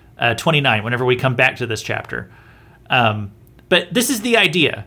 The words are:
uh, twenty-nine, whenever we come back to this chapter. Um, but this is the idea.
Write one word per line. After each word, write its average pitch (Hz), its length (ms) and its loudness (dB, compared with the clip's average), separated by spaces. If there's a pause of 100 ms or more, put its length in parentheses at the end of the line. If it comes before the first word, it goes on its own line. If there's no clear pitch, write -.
(180)
uh, 120 160 0
twenty-nine, 135 500 0
whenever 120 200 -2
we 127 120 4
come 127 180 0
back 131 220 2
to 123 100 -6
this 110 160 -6
chapter. - 480 -8 (580)
Um, 107 440 0 (360)
but 175 240 0
this 240 180 0
is 226 100 -2
the 233 160 0
idea. 160 500 2